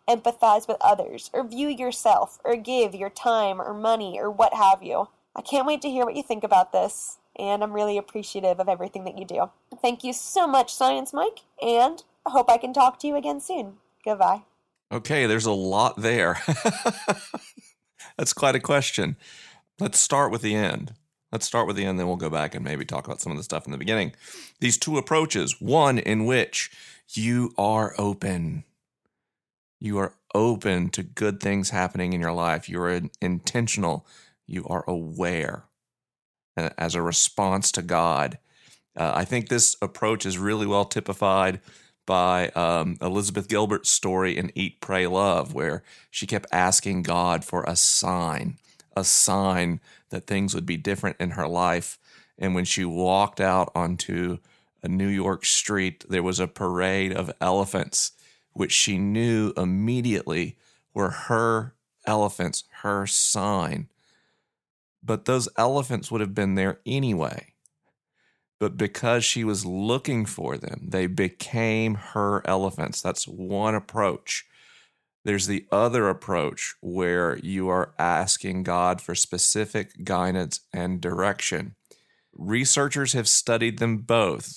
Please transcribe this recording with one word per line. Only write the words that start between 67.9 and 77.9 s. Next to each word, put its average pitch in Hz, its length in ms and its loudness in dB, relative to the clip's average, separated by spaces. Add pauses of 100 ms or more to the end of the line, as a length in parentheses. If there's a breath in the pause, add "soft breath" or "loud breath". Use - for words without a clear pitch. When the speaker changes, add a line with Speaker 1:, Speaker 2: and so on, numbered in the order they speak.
Speaker 2:
But 95 180 -2
because 113 480 0
she 117 200 0
was 101 200 -2
looking 110 600 -2
for 67 320 -6
them, - 320 -10
they 92 160 0
became 110 880 -2
her 101 500 -2
elephants. 95 560 -2
That's - 260 -4
one 98 480 -4
approach. 101 720 -4 (800 soft breath)
There's 101 240 -2
the 98 240 -4
other 113 380 2
approach 90 720 -4
where 87 580 0
you 92 300 -4
are 90 300 0